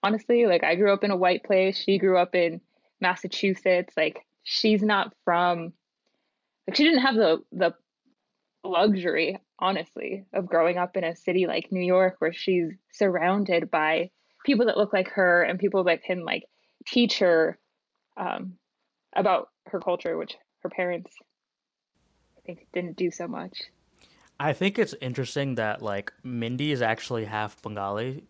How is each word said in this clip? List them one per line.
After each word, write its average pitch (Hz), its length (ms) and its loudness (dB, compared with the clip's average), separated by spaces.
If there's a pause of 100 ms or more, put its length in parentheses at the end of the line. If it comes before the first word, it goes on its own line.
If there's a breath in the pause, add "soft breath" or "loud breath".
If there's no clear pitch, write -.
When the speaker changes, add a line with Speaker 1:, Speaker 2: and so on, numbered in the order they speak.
Speaker 1:
honestly. 226 440 2
Like, 175 180 4
I 165 120 2
grew 202 180 4
up 196 100 0
in 202 60 0
a 196 60 0
white 180 280 2
place. 190 320 2
She 196 220 0
grew 185 180 4
up 180 180 2
in 170 280 0 (400)
Massachusetts. 185 960 0
Like, 156 260 -2 (200)
she's 214 380 2
not 208 300 0 (140)
from, 175 480 0 (920)
like, 190 100 -6
she 294 80 4
didn't 302 180 4
have 262 140 2
the, 170 260 4 (100)
the 180 220 0 (880)
luxury, 180 720 0 (220)
honestly, 190 760 -6
of 196 140 -4
growing 175 320 2
up 180 180 -4
in 180 80 -2
a 165 120 -4
city 185 300 0
like - 240 -4
New 185 140 -2
York, 185 360 2
where 160 120 0
she's 170 400 -2 (200)
surrounded 180 800 0
by 160 400 0 (360)
people 247 200 4
that 214 120 2
look 202 160 0
like 185 160 0
her 175 320 4
and 180 160 0
people 190 260 0
that 170 180 0
can, 180 220 -6
like, - 200 -4 (420)
teach - 320 2
her 165 400 4 (640)
um, 185 380 -8 (640)
about 190 260 0 (240)
her 185 80 -6
culture, 175 360 -4
which 165 200 -10 (260)
her 180 80 -8
parents, 180 400 -6 (1300)
I - 80 -20
think, 175 260 -18
didn't 180 240 -8
do 180 140 -2
so 170 160 -8
much. 190 280 -10 (840 soft breath)
Speaker 2:
I 147 140 0
think 196 260 -2
it's 220 220 0
interesting 131 560 -4
that, 107 260 -4
like, 101 300 -6 (100)
Mindy 123 500 -4
is 131 80 -2
actually 113 460 -2
half 107 340 -6
Bengali, 107 680 -6